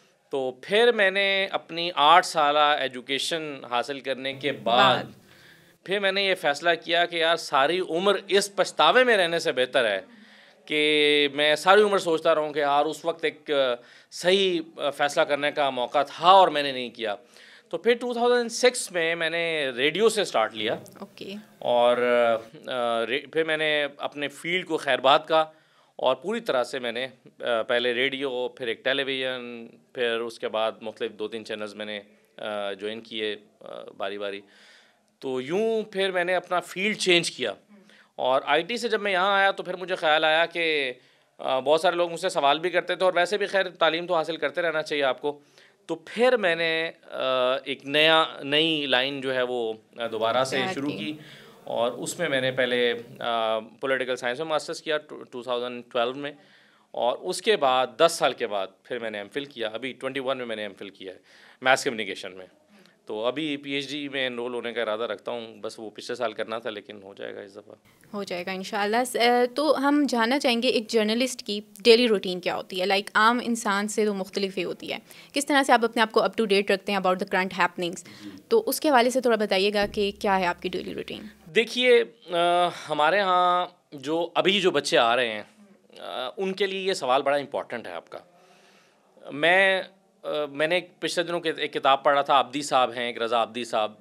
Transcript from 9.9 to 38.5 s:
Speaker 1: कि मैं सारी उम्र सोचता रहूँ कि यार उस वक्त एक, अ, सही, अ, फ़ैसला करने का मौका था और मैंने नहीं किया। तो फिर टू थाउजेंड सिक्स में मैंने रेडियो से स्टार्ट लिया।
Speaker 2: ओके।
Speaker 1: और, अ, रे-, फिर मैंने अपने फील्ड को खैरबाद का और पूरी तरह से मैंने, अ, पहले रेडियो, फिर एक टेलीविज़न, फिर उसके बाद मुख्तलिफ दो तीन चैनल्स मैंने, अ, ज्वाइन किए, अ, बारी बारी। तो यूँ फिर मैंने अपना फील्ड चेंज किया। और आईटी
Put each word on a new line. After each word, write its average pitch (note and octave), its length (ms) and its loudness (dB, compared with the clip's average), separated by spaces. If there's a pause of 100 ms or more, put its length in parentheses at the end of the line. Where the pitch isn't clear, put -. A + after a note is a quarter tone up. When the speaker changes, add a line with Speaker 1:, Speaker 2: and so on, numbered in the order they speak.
Speaker 1:
कि D3 680 2
मैं D3+ 200 2
सारी F#3+ 260 6
उम्र G3+ 180 4
सोचता D#3+ 340 2
रहूँ D3+ 180 0
कि C#3+ 80 -4
यार C#3+ 260 2
उस D#3 200 -6
वक्त D#3+ 200 -4
एक, - 260 -6
अ, C3 240 2 (360)
सही, F#3 500 2 (180)
अ, C#3+ 100 -2
फ़ैसला D3 340 2
करने C#3+ 280 0
का C#3+ 200 0
मौका B2+ 320 0
था E3+ 300 4
और F#3 160 10
मैंने C#3+ 220 0
नहीं B2 200 -6
किया। G#2 260 -6 (540)
तो E3+ 60 -6
फिर A#3 180 2
टू A#3+ 200 -4
थाउजेंड A#3+ 340 2
सिक्स B3 440 0
में E3 220 0
मैंने E3 560 -2
रेडियो D#3 380 2
से G#3 160 0
स्टार्ट A2 280 0
लिया। A2 260 -4 (220)
Speaker 2:
ओके। - 340 -16 (260)
Speaker 1:
और, A#2+ 380 4
अ, A#2 1120 0
रे-, C#3 220 -4
फिर D#3+ 120 0
मैंने D3+ 440 0 (100)
अपने C#3+ 280 -8
फील्ड F3 380 -6
को D#3+ 120 -2
खैरबाद C3+ 520 4
का D#3 220 2 (480)
और B2+ 160 2
पूरी G#3+ 240 -6
तरह C3+ 240 0
से B2+ 160 -6
मैंने, A#2+ 240 -6
अ, C3 100 -10 (280)
पहले A#2+ 520 0
रेडियो, B2+ 640 -2
फिर B2 120 -6
एक A2 140 -6
टेलीविज़न, B2+ 840 -4 (260)
फिर A#2 240 0
उसके A#2 280 -8
बाद G#2+ 360 -2
मुख्तलिफ A2 280 -8
दो G#2 160 -8
तीन A2 160 -10
चैनल्स G#2+ 320 -10
मैंने, G#2+ 220 -10
अ, G2+ 80 -14 (720)
ज्वाइन A2 220 -8
किए, A2 340 -6
अ, - 500 -18 (120)
बारी G2+ 200 -6
बारी। G2+ 260 -8 (800)
तो C3 200 -4
यूँ G#3+ 420 -2
फिर G3 280 -2
मैंने F3+ 220 0
अपना F3 260 -2
फील्ड F#3+ 380 -4
चेंज F3 320 2
किया। G#2+ 260 -6 (640)
और C3 280 2
आईटी E3+ 300 0